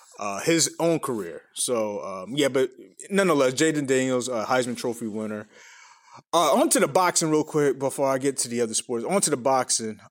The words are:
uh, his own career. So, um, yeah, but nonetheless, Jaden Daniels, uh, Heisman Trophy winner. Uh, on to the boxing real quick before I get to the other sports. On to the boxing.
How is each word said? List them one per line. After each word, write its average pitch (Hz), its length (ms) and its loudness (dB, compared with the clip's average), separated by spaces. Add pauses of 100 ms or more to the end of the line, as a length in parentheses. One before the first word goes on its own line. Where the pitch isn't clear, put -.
(200)
uh, 101 200 -6
his 165 380 2
own 165 220 0
career. 95 420 -6 (120)
So, 107 500 -2
um, 95 320 -10
yeah, 139 100 2
but 131 240 2 (400)
nonetheless, 156 440 2
Jaden 147 340 0
Daniels, 131 400 0
uh, 113 180 -4
Heisman 127 300 0
Trophy 117 320 -6
winner. 107 400 -8 (840)
Uh, 160 220 4
on 285 140 4
to 277 100 2
the 185 80 4
boxing 170 440 2
real 151 120 4
quick 143 380 0
before 135 280 0
I 135 100 2
get 135 200 0
to 127 100 -4
the 120 120 -2
other 110 140 -2
sports. 117 300 -4
On 180 180 0
to 165 80 0
the 143 60 0
boxing. 120 600 0 (120)